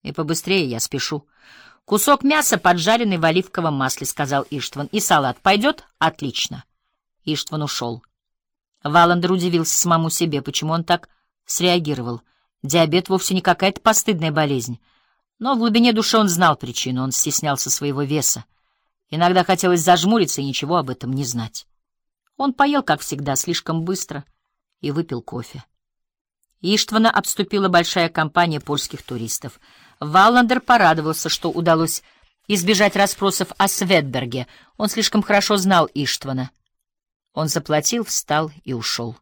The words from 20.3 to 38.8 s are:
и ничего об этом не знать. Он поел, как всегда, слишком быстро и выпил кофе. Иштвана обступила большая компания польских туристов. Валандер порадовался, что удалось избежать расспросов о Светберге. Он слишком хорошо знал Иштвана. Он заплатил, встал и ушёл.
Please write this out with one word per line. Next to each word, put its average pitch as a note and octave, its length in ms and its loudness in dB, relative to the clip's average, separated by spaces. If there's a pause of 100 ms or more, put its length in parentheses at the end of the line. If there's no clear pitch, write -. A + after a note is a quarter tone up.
и C#3 40 -4
ничего C#3+ 320 -2
об C3+ 120 -2
этом B2+ 240 -8
не C#3 100 -4
знать. A#2 440 -8 (680)
Он C4+ 160 -2
поел, C#4 300 2
как D3+ 180 -2
всегда, C#3+ 340 -6
слишком E3 480 -4
быстро E3+ 400 -6 (580)
и D3 100 -4
выпил C#3 300 -4
кофе. - 420 -12 (1000)
Иштвана G#3+ 500 2
обступила G3 580 0
большая E3+ 400 2
компания D#3 500 0
польских - 440 -6
туристов. A#2 560 -10 (400)
Валандер A3+ 640 4
порадовался, D#3+ 680 2
что - 200 -2
удалось E3 540 0 (440)
избежать G3+ 480 2
расспросов G3 600 0
о G3 100 2
Светберге. C3+ 800 0 (300)
Он G#3+ 120 -2
слишком G#3+ 320 0
хорошо G3+ 360 2
знал F3+ 360 4
Иштвана. C3 580 -4 (840)
Он D#3 140 -2
заплатил, D#3 560 -2
встал D3+ 460 -2 (120)
и C3 100 -8
ушёл. A#2 480 -6